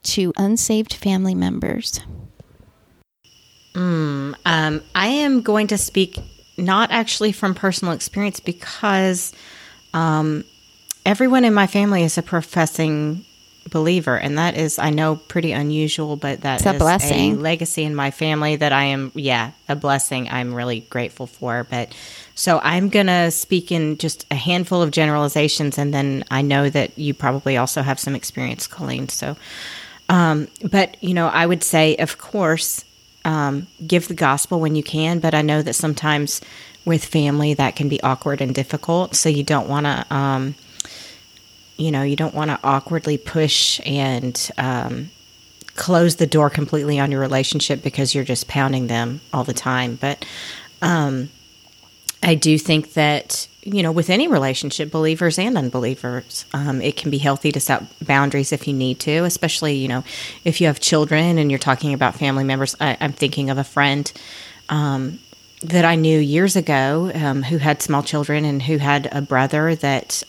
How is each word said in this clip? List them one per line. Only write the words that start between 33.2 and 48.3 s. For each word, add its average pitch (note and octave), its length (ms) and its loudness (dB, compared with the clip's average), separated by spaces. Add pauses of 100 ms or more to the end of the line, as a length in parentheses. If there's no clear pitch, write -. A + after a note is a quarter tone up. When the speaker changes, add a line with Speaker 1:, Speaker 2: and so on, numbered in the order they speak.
Speaker 2:
um, D3 420 -2 (180)
give E3+ 220 2
the F#3 60 -6
gospel D#3 480 0
when D#3 140 2
you D3+ 80 0
can, D#3+ 360 0
but D#3+ 140 0
I D3+ 80 4
know D3+ 200 2
that C#3+ 120 -2
sometimes D3 640 0 (460)
with E3 180 2
family D3 520 2
that C#3 200 0
can C#3+ 140 -2
be C3+ 120 -2
awkward C3+ 380 -2
and C3 160 -2
difficult, E3 600 -2
so - 120 0
you C#3+ 160 2
don't C#3+ 240 0
wanna, C#3 420 -2
um, C3+ 460 0 (1200)
you D#3 140 0
know, C#3 120 0
you C#3+ 120 0
don't D#3 200 -2
wanna D3+ 280 -2
awkwardly D3 540 0
push - 680 0
and, C3 720 -2
um, B2+ 520 -2 (640)
close E3+ 400 4
the E3+ 120 2
door D3 220 4
completely D3 500 -2
on C#3 120 0
your C3+ 100 0
relationship C3+ 600 0
because C3+ 320 0
you're C3+ 80 0
just B2+ 240 -4